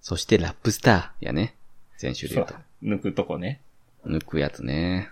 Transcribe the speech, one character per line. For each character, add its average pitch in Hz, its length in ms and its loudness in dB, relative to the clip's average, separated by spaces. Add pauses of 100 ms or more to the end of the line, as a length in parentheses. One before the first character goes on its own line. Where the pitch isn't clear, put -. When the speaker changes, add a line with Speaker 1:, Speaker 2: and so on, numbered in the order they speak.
Speaker 1:
そ - 160 -4
し - 80 -4
て 110 120 6
ラ 85 120 2
ッ - 60 -8
プ - 160 0
ス - 80 -2
タ - 420 6
ー - 40 -4
や 60 80 -2
ね。 92 220 0 (420)
先 - 180 -4
週 - 120 -6
で 110 80 -4
言 - 80 2
う - 40 -2
と。 - 60 -12
Speaker 2:
そ - 60 -14 (220)
う。 107 80 -4
抜 101 100 2
く 98 140 -2
と 101 120 0
こ 80 120 -4
ね。 98 240 -6 (440)
Speaker 1:
抜 78 180 0
く - 160 -2
や 71 100 2
つ - 140 -12
ね。 87 480 -2